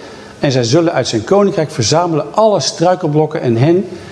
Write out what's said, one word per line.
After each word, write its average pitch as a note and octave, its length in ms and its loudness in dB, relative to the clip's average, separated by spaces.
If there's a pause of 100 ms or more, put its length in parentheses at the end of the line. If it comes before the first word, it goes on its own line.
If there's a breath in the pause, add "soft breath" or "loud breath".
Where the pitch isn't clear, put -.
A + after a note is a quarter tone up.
(380 loud breath)
en C#3+ 140 0
zij B2+ 120 2
zullen D#3+ 280 2
uit C3 160 -2
zijn A2 160 -2
koninkrijk F#3+ 460 2
verzamelen D#3 640 0
alle G#3+ 260 2
struikelblokken D#3+ 800 0
en A#2+ 160 0
hen E3+ 320 2 (240 loud breath)